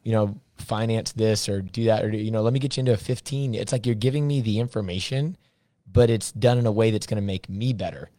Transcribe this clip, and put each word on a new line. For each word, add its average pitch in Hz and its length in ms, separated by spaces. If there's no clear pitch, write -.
you 110 100
know, 107 260
finance 110 560
this 110 360
or 98 140
do 113 220
that, 110 200
or, 107 60
you 110 200
know, 110 120
let 117 100
me 135 60
get 135 180
you 131 60
into 127 100
a 107 40
fifteen." 131 580
It's - 180
like 120 140
you're 120 80
giving 131 320
me 143 140
the 110 200
information, 120 760
but 120 200
it's 110 220
done 120 260
in 120 80
a 110 60
way 113 180
that's 107 160
gonna 104 160
make 98 260
me 110 240
better, 90 460